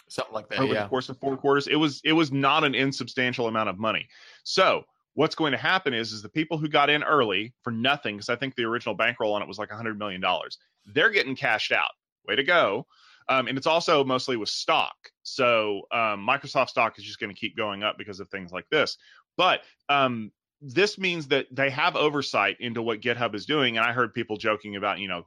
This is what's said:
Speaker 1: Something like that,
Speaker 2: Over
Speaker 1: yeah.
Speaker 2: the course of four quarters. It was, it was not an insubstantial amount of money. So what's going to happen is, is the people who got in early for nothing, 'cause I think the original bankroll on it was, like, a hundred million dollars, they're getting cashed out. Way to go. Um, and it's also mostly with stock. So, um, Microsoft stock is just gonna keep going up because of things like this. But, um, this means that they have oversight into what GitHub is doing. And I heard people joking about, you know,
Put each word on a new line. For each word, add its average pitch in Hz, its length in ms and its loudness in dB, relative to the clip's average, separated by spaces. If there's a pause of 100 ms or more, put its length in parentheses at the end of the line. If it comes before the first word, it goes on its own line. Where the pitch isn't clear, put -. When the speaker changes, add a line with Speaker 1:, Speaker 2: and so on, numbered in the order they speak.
Speaker 1:
Something - 240 -8
like 107 160 -8
that, - 100 -2
Speaker 2:
Over 135 140 2
Speaker 1:
yeah. 104 100 0
Speaker 2:
the 101 60 -10
course 127 200 -2
of 127 100 -14
four 135 180 -4
quarters. 139 300 2
It - 80 2
was, 151 280 0
it 156 100 2
was 160 180 2
not 139 320 2
an 139 100 2
insubstantial 123 720 -2
amount 110 220 -2
of 92 80 -6
money. 107 300 -2 (360)
So 165 420 2 (300)
what's 156 200 2
going 151 180 0
to 117 40 0
happen 160 360 0
is, 113 180 -2
is 107 100 -12
the 104 60 -14
people 160 300 -4
who 156 100 -2
got 147 220 4
in 151 120 4
early 113 600 2
for 120 100 -6
nothing, 117 460 -2
'cause 101 100 -12
I 120 80 0
think 135 200 -6
the 120 100 -2
original 113 300 -2
bankroll 113 380 0
on 104 80 0
it 73 60 -8
was, 95 100 -12
like, 104 140 -8
a 104 40 -14
hundred 110 220 -6
million 101 220 -6
dollars, 92 380 -2 (300)
they're 147 220 2
getting 135 280 -2
cashed 117 340 0
out. 95 200 0 (360)
Way 104 80 -2
to 135 80 2
go. 139 420 2 (440)
Um, 127 180 2
and 131 100 -4
it's 135 80 -4
also 160 380 4
mostly 131 320 0
with 104 140 -4
stock. - 460 0 (280)
So, 110 680 2
um, 107 360 0
Microsoft 135 400 0
stock 113 300 0
is 104 80 -16
just 104 120 -14
gonna 104 160 -8
keep 101 220 -8
going 104 260 -4
up 107 160 -2
because 98 220 -12
of 98 80 -14
things 92 240 -12
like 90 180 -10
this. - 280 0 (400)
But, 175 240 2 (260)
um, 123 460 0 (280)
this 160 360 0
means 170 320 -4
that 139 200 2
they 135 200 0
have 151 260 0
oversight 131 640 0
into 117 220 -4
what 113 180 -2
GitHub 117 360 -2
is 98 100 -8
doing. 135 320 2
And 113 80 4
I 120 80 0
heard 120 200 0
people 110 220 -4
joking 104 400 -2
about, 98 240 -2
you 98 80 -8
know, 87 200 -6